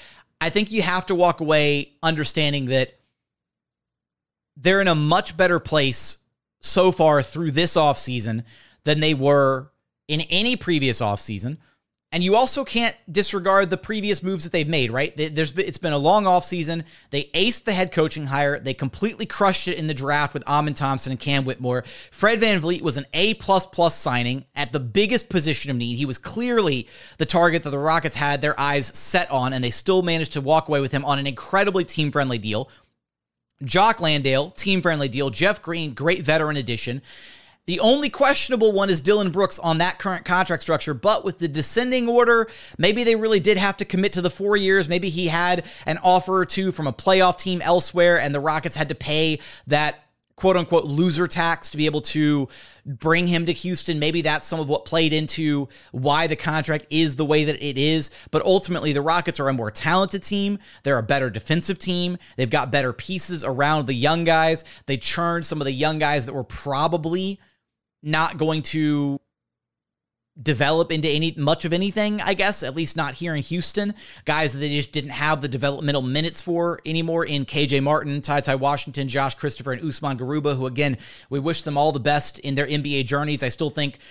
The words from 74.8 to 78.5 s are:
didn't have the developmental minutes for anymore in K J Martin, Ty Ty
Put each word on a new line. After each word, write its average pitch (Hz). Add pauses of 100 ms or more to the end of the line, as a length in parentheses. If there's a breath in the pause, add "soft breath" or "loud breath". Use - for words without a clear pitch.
didn't 143
have 151
the 143
developmental 139
minutes 147
for 170
anymore 165
in 143
K 151
J 135
Martin, 143
Ty 143
Ty 135